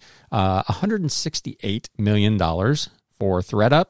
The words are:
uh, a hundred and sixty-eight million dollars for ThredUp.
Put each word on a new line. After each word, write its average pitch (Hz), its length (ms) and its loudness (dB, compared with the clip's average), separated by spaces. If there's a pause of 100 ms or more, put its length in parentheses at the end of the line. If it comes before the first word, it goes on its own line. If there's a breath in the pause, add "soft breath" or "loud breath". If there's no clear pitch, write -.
(320 soft breath)
uh, 95 360 2
a - 40 -4
hundred 208 300 -2
and 156 100 -2
sixty-eight - 840 -8
million 104 400 2
dollars 92 520 0 (200)
for 95 320 -2
ThredUp. 123 480 2